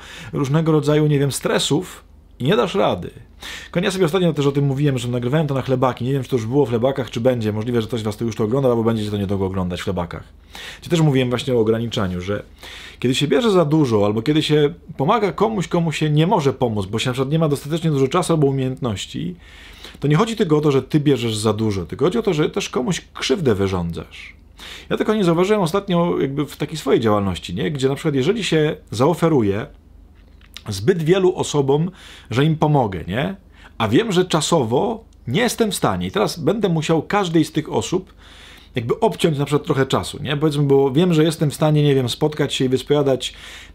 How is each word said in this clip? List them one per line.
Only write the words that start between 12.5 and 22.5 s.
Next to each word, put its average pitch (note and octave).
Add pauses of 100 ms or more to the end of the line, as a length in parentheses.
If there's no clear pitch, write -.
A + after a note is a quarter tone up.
kiedy B2+
się C#3+
bierze A#3+
za F3+
dużo, C3
albo G#2+
kiedy D3+
się D3 (240)
pomaga G#3
komuś, G#3
komu E3+
się D#3
nie D3+
może D3+
pomóc, G#2+
bo A2
się C3
na B2
przykład C3+
nie D#3+
ma D#3+
dostatecznie D#3
dużo C3+
czasu E3+
albo D3+
umiejętności, C3 (640)
to C#3
nie D3+
chodzi A3
tylko D#3
o D3
to, D3+
że C3+
ty -
bierzesz A#2+
za G#2+
dużo, G#2
tylko F#2+
chodzi F3+
o A3
to, F#3+
że D3+
też -